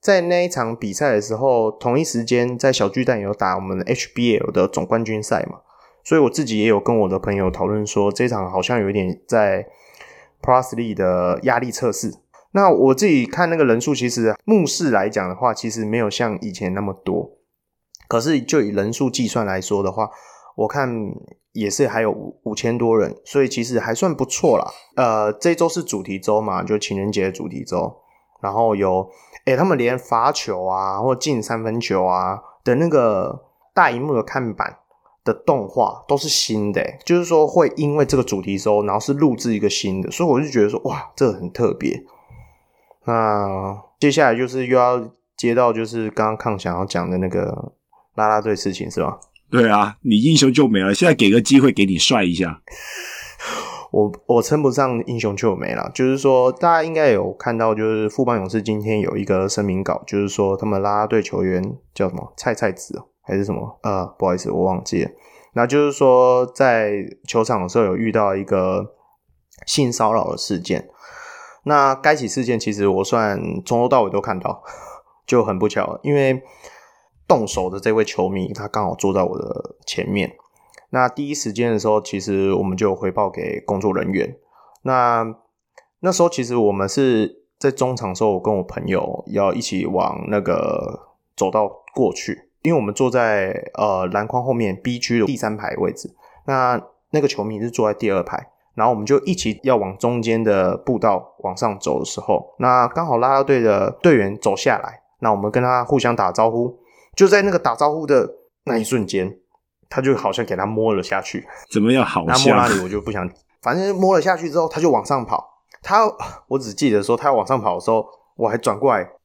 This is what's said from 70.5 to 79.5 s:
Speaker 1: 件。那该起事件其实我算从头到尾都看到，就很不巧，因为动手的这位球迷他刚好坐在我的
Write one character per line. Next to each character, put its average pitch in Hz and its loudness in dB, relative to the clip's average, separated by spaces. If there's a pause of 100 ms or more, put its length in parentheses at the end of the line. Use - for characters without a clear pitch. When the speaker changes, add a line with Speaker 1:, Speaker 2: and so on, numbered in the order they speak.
Speaker 1:
件。 - -4 (760)
那 139 4
该 151 2
起 131 -6
事 131 -4
件 117 0
其 107 -4
实 101 2
我 98 2
算 107 0 (240)
从 120 0
头 123 2
到 127 4
尾 98 0
都 98 0
看 98 -4
到， - -8 (640)
就 120 4
很 98 -2
不 104 2
巧， - -4
因 143 0
为 131 2 (840)
动 117 4
手 92 -2
的 98 -8
这 110 2
位 110 2
球 92 0
迷 95 -4
他 104 -10
刚 107 -2
好 85 -2
坐 98 0
在 98 2
我 - -2
的 - -8 (100)